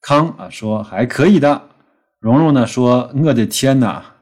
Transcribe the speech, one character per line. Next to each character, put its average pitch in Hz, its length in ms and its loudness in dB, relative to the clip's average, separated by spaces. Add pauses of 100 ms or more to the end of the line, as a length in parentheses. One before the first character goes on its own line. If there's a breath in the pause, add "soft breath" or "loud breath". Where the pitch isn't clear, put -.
康 147 280 0
啊 95 200 -16
说 107 320 -6
还 104 240 -4
可 131 220 0
以 196 120 6
的。 143 220 0 (600)
蓉 113 160 2
蓉 156 160 2
呢 123 140 2
说 123 420 0 (140)
我 151 100 2
的 117 120 0
天 135 340 0
哪 98 240 -2 (180)